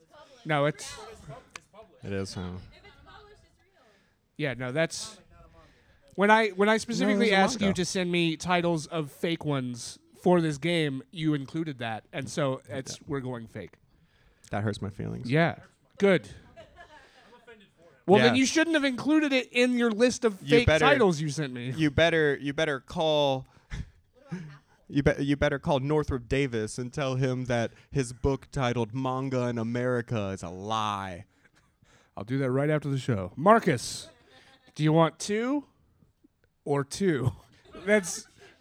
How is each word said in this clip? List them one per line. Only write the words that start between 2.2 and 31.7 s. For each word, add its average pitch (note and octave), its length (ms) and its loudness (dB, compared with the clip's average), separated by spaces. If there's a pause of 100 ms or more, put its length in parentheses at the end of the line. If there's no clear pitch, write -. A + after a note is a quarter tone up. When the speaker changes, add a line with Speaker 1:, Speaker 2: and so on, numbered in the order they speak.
Speaker 2:
huh? F2+ 160 -8 (1900)
Speaker 1:
Yeah, C#3+ 180 -4
no, B2+ 180 -8
that's - 460 -4 (1000)
when G3+ 160 4
I, A3 160 4
when F#3+ 200 0
I A3 100 4
specifically G#3+ 520 0
Speaker 2:
No, G3 60 4
it - 20 4
was F#3+ 140 4
a - 20 -6
Speaker 1:
asked A3 60 -4
you G#3 60 0
Speaker 2:
manga. G3 100 0
Speaker 1:
to F3+ 80 0
send F3+ 260 -2
me E3+ 260 0
titles E3+ 500 0
of D#3 260 -6
fake E3 320 -6
ones B2+ 540 -6 (240)
for F3+ 180 6
this D#3 180 0
game, D3+ 440 0 (100)
you D#3 220 0
included D3 440 -6
that, A2+ 340 -8
and C#3+ 160 -6
so C3+ 400 -2
it's C3+ 300 -10
Speaker 2:
Yeah. - 80 -20
Speaker 1:
we're C#3 140 -6
going B2 260 -8
fake. G2 280 -14 (760)
Speaker 2:
That G#2 140 -2
hurts G#2+ 180 -2
my G2 80 -6
feelings. A2+ 400 -8
Speaker 1:
Yeah. D3+ 260 2 (420)
Good. F#3+ 300 4 (1800)
Well, F#3+ 140 8
then A#3+ 140 6
Speaker 2:
Yeah. B3+ 60 4
Speaker 1:
you C4 60 4
shouldn't D#4+ 280 2
have C#4+ 100 2
included C#4+ 480 2
it B3+ 200 0
in B3 260 2
your A#3 120 4
list A3+ 340 2
of G#3+ 180 0
Speaker 2:
You C#3+ 160 6
Speaker 1:
fake A#3+ 80 4
Speaker 2:
better, D#3 180 6
Speaker 1:
titles A#3 360 4
you D#3 80 -2
sent C#3 240 -4
me. B2 240 -6
Speaker 2:
you D3+ 140 4
better, D#3 500 4
you C#3 120 -4
better D3 280 -2
call, D3 680 0 (240)
<laughs> - 1160 -14
you C#3+ 140 -2
be-, D3 200 2
you C#3 140 -2
better C#3+ 240 0
call D3+ 200 0
Northrop C#3+ 480 -2
Davis A#2+ 500 -2
and B2 140 -8
tell C3+ 220 -4
him B2+ 300 -2
that A#2 260 -2 (200)
his B2+ 220 -2
book C3+ 380 -2
titled A#2+ 440 -2
Manga C3 540 -2
in A#2+ 100 -2
America A#2+ 720 -2
is F#2+ 120 -8
a F2+ 60 -10
lie. G2 800 -4 (920)